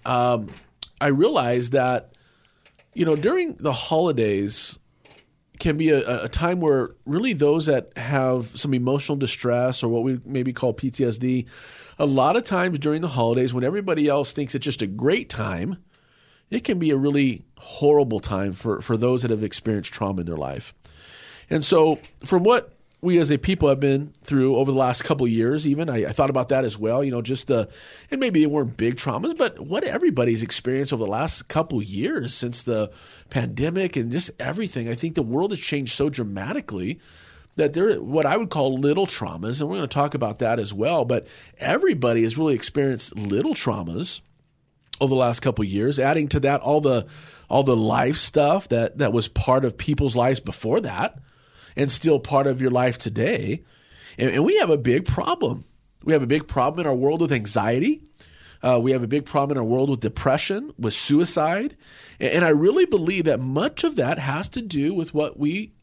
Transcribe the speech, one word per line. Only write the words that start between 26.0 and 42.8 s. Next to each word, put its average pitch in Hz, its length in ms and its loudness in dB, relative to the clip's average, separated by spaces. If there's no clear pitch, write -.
I 73 60 -4
thought 139 200 2
about 131 180 0
that 131 160 2
as 104 100 -4
well, 113 280 0
you 139 80 -2
know, 120 100 -4
just 127 280 -6
the, 117 200 2
and 269 100 -4
maybe 220 200 2
they 151 80 6
weren't 143 300 -2
big 120 180 0
traumas, 147 420 -4
but 254 220 0
what 190 240 -4
everybody's 127 580 0
experienced 131 500 -4
over 113 120 -2
the 98 60 -4
last 131 380 -4
couple 160 300 -2
of 107 60 -2
years 123 500 -4
since 120 300 -6
the 110 280 -2
pandemic 143 640 -2
and 117 160 -2
just 160 280 -4
everything, 139 500 -6
I 117 60 -4
think 165 180 -6
the 165 80 -2
world 139 300 -2
has 180 80 -6
changed 139 340 -4
so 143 160 0
dramatically 110 920 -6
that 147 160 0
there, 185 280 0
what 147 240 0
I 151 120 2
would 220 120 -4
call 135 300 0
little 151 260 2
traumas, 104 560 -6
and 147 80 -4
we're 185 60 -4
gonna 165 120 -4
talk 143 280 -2
about 113 240 -4
that 117 200 0
as 104 140 -6
well, 131 320 0
but 120 220 -2
everybody 139 640 2
has 113 160 -2
really 156 160 2
experienced 135 600 -4